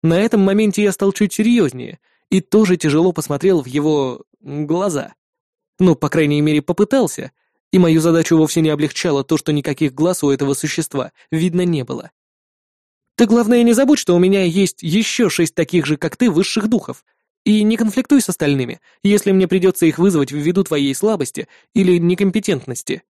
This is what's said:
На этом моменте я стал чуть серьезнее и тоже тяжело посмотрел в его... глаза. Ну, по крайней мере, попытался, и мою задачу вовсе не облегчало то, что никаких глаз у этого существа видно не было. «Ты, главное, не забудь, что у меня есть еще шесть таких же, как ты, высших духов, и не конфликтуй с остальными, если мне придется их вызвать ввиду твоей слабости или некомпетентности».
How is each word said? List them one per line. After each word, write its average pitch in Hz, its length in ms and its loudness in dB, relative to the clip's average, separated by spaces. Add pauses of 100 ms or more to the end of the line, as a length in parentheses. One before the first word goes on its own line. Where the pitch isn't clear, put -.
На 165 180 2
этом 220 220 0
моменте 202 400 0
я 196 100 0
стал 196 200 -2
чуть 208 200 -2
серьезнее 214 680 -2 (320)
и 185 120 0
тоже 202 340 2
тяжело 160 360 0
посмотрел 160 500 -2
в 123 40 -14
его... 143 580 -2 (160)
глаза. 151 760 -6 (680)
Ну, 180 160 6
по 147 140 -4
крайней 147 320 0
мере, 151 200 0
попытался, 208 680 -2 (400)
и 190 60 4
мою 160 220 4
задачу 165 360 2
вовсе 160 240 2
не 160 80 0
облегчало 147 560 -2
то, 160 140 -2
что - 140 -4
никаких 143 420 -4
глаз 170 280 -2
у 143 80 0
этого 139 240 -2
существа 143 580 -6 (180)
видно 175 340 -2
не 156 200 -2
было. 123 260 -12 (1040)
«Ты, 233 100 4
главное, 233 360 2
не 233 100 4
забудь, 269 260 2
что 180 160 0
у 175 40 4
меня 190 260 2
есть 180 380 -2
еще 196 480 -2
шесть - 240 -2
таких 165 320 -2
же, 147 100 -2
как - 200 -8
ты, 240 140 0
высших 196 380 -2
духов, 208 360 -4 (400)
и 214 180 2
не 220 160 2
конфликтуй 240 420 2
с - 80 -4
остальными, 139 520 -2 (220)
если 202 300 2
мне 190 160 2
придется 180 380 2
их 160 120 2
вызвать 165 320 2
ввиду 160 320 -2
твоей 139 320 -2
слабости 185 540 -4 (260)
или 180 240 2
некомпетентности». 175 1120 -2